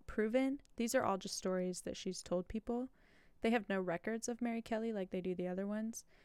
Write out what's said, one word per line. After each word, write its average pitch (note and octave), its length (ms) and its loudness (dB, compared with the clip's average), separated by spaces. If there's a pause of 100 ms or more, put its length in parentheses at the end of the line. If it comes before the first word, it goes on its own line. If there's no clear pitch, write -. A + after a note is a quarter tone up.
proven. C4 540 2 (160)
These A#3 180 0
are B3+ 80 6
all G3 140 4
just - 200 -6
stories F#3 440 0
that - 160 -6
she's - 240 -6
told F3+ 260 0
people. A#3+ 420 -2 (520)
They A3+ 100 4
have A3+ 180 2
no G3 100 4
records F#3 480 -2
of A#3+ 140 -4
Mary A#3 200 0
Kelly A3+ 300 -2
like F#3+ 200 -2
they F#3 100 -2
do F#3 140 0
the F3+ 120 -2
other F#3 200 -2
ones. A3 360 -4 (200)